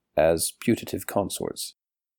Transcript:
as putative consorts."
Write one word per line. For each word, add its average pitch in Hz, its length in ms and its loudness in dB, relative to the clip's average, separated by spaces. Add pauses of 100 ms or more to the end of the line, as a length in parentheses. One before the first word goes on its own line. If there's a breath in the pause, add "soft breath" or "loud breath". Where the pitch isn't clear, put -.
(160)
as 80 420 4
putative - 480 -2
consorts." - 680 -4 (440)